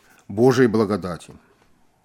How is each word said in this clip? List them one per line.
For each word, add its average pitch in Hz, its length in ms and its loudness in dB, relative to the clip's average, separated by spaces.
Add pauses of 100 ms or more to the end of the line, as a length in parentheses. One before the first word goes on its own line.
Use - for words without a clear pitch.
(280)
Божией 120 400 2
благодати? 95 640 -4 (720)